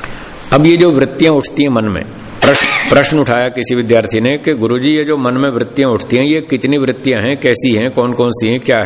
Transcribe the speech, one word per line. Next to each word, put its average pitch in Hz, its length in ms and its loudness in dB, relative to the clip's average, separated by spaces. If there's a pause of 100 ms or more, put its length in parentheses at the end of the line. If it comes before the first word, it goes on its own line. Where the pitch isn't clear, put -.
(520)
अब 147 140 4
ये 170 100 6
जो 175 140 6
वृत्तियां 147 440 2
उठती 143 280 -2
हैं 143 80 2
मन 113 140 0
में, 98 200 -4 (360)
प्रश्न, - 500 0
प्रश्न 139 280 2
उठाया 123 300 0
किसी 123 260 -4
विद्यार्थी 113 460 2
ने 131 180 0
कि 156 160 0
"गुरुजी, 123 380 0
ये 151 120 0
जो 151 120 -2
मन 127 180 -2
में 135 160 0
वृत्तियां 120 420 0
उठती 117 240 -2
हैं, 131 80 2
ये 151 160 0
कितनी 139 380 -2
वृत्तियां 127 500 -2
हैं, 135 100 -2
कैसी 123 380 0
हैं, 120 140 0
कौन 123 220 -2
कौन 120 180 0
सी 110 180 -2
हैं, 123 120 0
क्या 127 260 0